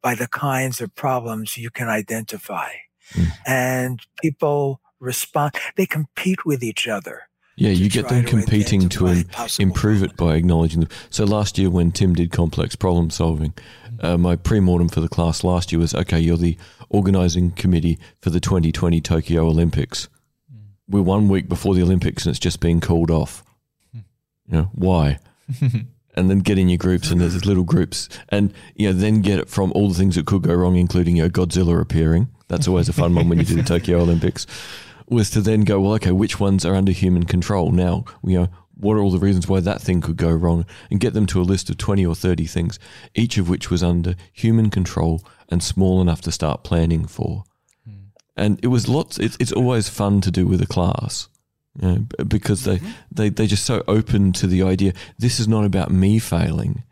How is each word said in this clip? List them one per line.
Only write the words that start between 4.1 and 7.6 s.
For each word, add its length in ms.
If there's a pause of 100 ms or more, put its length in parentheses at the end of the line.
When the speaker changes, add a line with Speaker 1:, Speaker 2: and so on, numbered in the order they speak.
Speaker 1:
people 580 (200)
respond. 540 (220)
They 100
compete 600
with 160
each 240
other 360 (340)
Speaker 2:
Yeah, 140